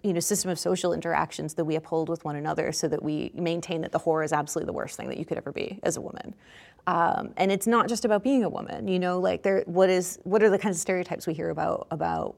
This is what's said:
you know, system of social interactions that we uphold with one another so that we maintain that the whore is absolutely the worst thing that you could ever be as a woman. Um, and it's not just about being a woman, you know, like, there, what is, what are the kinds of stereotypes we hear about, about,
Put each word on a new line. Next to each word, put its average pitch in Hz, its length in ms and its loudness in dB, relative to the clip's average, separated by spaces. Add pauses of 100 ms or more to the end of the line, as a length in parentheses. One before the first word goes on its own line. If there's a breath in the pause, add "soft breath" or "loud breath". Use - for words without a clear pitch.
you 202 100 2
know, 170 60 2
system 185 320 0
of 170 80 -2
social 180 340 2
interactions 156 600 -2
that 165 100 0
we 156 100 0
uphold 160 340 -2
with 165 160 -4
one 147 100 -6
another 156 360 -2
so 156 160 -2
that 151 140 -2
we 151 340 -2
maintain 170 460 -2
that 156 100 -6
the 160 80 0
whore 160 240 2
is 156 100 -2
absolutely 151 340 -2
the - 60 -4
worst - 240 -6
thing - 100 -8
that - 100 -6
you 165 80 -6
could - 120 -6
ever - 140 -8
be - 320 -6
as - 140 0
a - 40 -8
woman. - 320 -12 (540 loud breath)
Um, 170 500 2
and 190 140 4
it's 196 160 0
not 233 200 6
just 233 180 -2
about 208 180 2
being 254 200 4
a 180 60 0
woman, - 380 -8
you 185 120 2
know, 180 200 0
like, 180 240 0
there, 196 220 2
what 185 240 6
is, 185 340 0
what 202 180 2
are 220 80 8
the 196 100 4
kinds 196 180 0
of - 40 -2
stereotypes - 460 -2
we 165 60 0
hear 165 160 -4
about, 160 420 -2
about, 165 460 -2